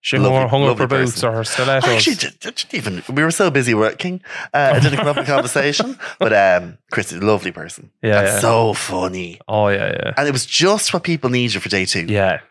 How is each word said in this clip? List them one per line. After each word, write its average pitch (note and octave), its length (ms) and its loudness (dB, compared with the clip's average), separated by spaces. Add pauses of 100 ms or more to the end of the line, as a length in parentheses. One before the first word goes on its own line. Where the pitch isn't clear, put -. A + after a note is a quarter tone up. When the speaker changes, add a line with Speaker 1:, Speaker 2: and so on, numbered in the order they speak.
Speaker 1:
She - 140 -4
Speaker 2:
Lovely, C3 220 4
Speaker 1:
hung, B2+ 100 2
hung C#3 140 2
up C3+ 60 4 (100)
Speaker 2:
lovely C3+ 60 2
Speaker 1:
her B2 40 -2 (160)
boots A#2+ 80 -2
Speaker 2:
person. - 160 -2
Speaker 1:
or A2+ 40 0
her A2+ 120 -2
stilettos. C3 460 0
Speaker 2:
Actually, A#2+ 260 2
d-, - 120 -4 (120)
d-, A3 120 -10
didn't - 220 -10
even, G#2+ 280 -6 (120)
we D3 80 2
were D#3+ 80 2
so F3+ 200 2
busy B2 240 2
working, F3+ 480 -2 (320)
uh, C#3 220 4
it B2 60 4
didn't C#3+ 160 2
come C#3+ 100 0
up D3 100 0
in C3+ 80 -4
Speaker 1:
<laughs> - 0 -
Speaker 2:
conversation. C#3+ 720 0 (200)
But, A2 140 2
um, F#2 460 4 (120)
Chris G2+ 220 -4
is E2+ 80 -10
a G2+ 60 0
lovely F#2 240 2
person. E2 400 -16 (120)
Speaker 1:
Yeah, G#2 180 4
Speaker 2:
And G2 80 2
Speaker 1:
yeah. G#2 100 0
Speaker 2:
so A2+ 340 4
funny. F#2 760 -6
Speaker 1:
Oh, G#2 220 2
yeah, - 340 0
yeah. - 140 -6
Speaker 2:
And D3 100 0
it C#3+ 60 0
was B2+ 140 -4
just G3+ 480 2
what F3 80 -2
people D#3 260 -2
needed A#2+ 340 -2
for - 60 -10
day F#2+ 160 0
two. F2 220 -4
Speaker 1:
Yeah. G2 340 0 (100)